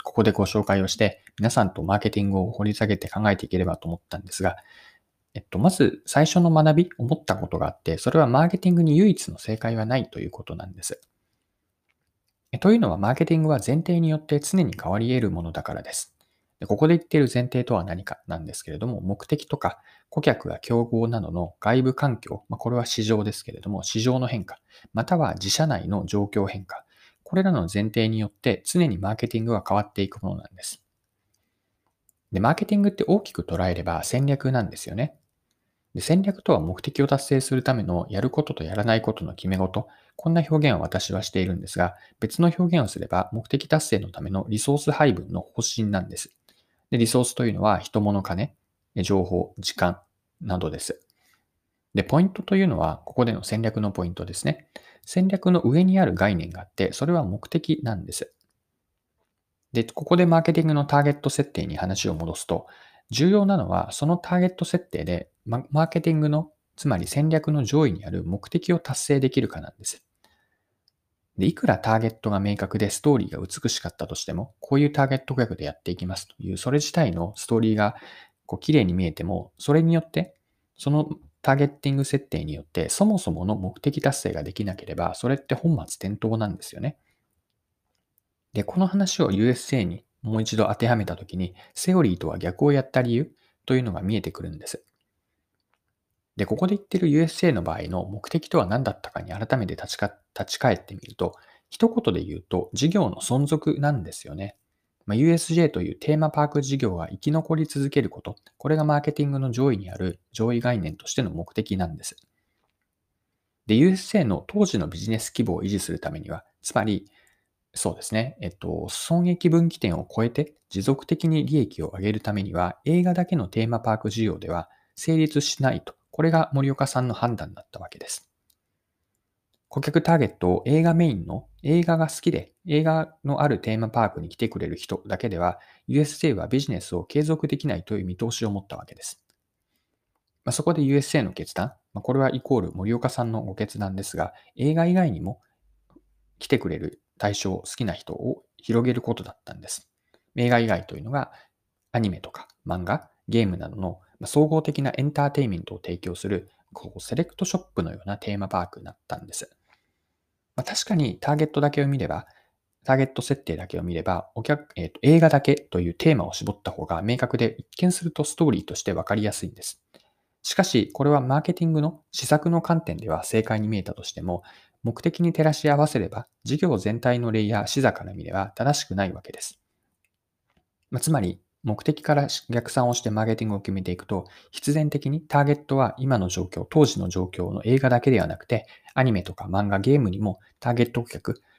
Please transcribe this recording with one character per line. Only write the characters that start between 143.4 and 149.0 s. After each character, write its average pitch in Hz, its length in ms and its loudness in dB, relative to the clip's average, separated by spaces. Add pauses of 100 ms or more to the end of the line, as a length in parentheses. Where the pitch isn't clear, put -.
ご 95 100 -10
決 107 240 -6
断 98 180 -4
で 98 60 -6
す - 160 -10
が、 82 160 -4 (220)
映 139 180 0
画 165 140 2
以 180 80 4
外 180 160 4
に 80 100 -6
も 90 180 -6 (1000)
来 - 80 -12
て 131 100 4
く - 120 -6
れ 80 100 -6
る - 220 -10 (180)
対 104 160 0
象、 95 220 -4
好 - 60 -12
き - 220 -8
な 90 80 -2
人 - 200 -12
を - 300 -6 (140)
広 117 280 2
げ 127 80 2
る 117 80 -2